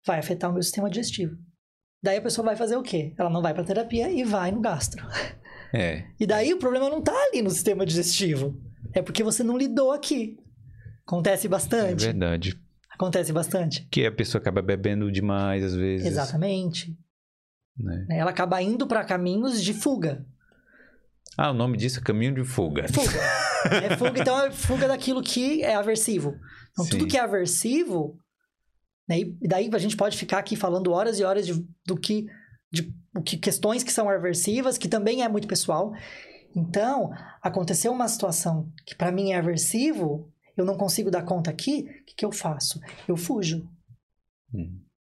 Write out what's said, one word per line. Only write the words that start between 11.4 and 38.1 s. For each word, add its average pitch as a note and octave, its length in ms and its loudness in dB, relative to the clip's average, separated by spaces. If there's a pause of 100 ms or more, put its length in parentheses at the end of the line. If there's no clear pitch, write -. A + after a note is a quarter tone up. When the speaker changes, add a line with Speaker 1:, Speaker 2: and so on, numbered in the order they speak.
Speaker 1:
bastante. F#3 560 2
Speaker 2:
É A2+ 80 2
verdade. F2 480 0 (300)
Speaker 1:
Acontece F3 420 0
bastante. E3 580 0
Speaker 2:
Que B2+ 160 4
a A2 60 2
pessoa A2 280 0
acaba F#2+ 220 2
bebendo G2+ 480 0
demais, G2 540 0
às F#2 100 0
vezes. F#2+ 320 0
Speaker 1:
Exatamente. E3+ 880 -2 (800)
Speaker 2:
Né? F#2 340 -4
Speaker 1:
Ela E3 200 0
acaba F#3 320 0
indo A#3 240 0
pra A3 180 0
caminhos G3 580 0
de G3 120 0
fuga. E3+ 500 -2 (1120)
Speaker 2:
Ah, D3 140 2
o B2+ 40 0
nome A#2+ 220 2
disso B2+ 220 -2
é - 40 -10
caminho A#2+ 320 2
de B2+ 100 -2
fuga. D#2 440 0
Speaker 1:
Fuga. - 300 2 (680)
É C#4 120 2
fuga, B3 240 2
então C4 260 4
é C4+ 60 0
fuga C4 340 0
daquilo C4 360 0
que C4+ 420 0
é A3 100 2
aversivo. G3+ 640 0 (360)
Então, F3 140 -2
tudo F#3+ 160 2
Speaker 2:
Sim. - 60 2
Speaker 1:
que C#4 80 2
é B3 40 6
aversivo, G#3 960 0 (920)
né, E3+ 120 2
e - 280 -4
daí F#3+ 240 2
a A3 60 2
gente G#3+ 180 0
pode G3+ 200 2
ficar F#3 220 -2
aqui G3 160 -2
falando F3+ 380 0
horas G3+ 260 2
e F#3+ 60 4
horas G3 220 2
de, E3+ 200 -2 (180)
do F#3 140 -2
que, G#3+ 280 0 (460)
de, E3 220 -4 (220)
o E3 60 -2
que, E3 140 -4
questões G#3+ 460 0
que - 100 -4
são G#3+ 160 2
aversivas, G3 680 2
que - 100 -4
também A3+ 340 2
é A#3 60 2
muito G#3 200 0
pessoal. F#3 440 0 (600)
Então, G3 560 0 (320)
aconteceu F#3 500 0
uma B3 140 0
situação E3 640 -2 (160)